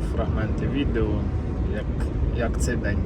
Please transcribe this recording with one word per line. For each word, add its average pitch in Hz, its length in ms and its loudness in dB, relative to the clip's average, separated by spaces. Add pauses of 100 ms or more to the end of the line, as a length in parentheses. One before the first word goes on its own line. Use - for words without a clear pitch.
(140)
фрагменти 107 520 0
відео, 117 420 2 (680)
як, - 320 -2 (320)
як 113 220 0
цей 117 160 0
день 101 300 0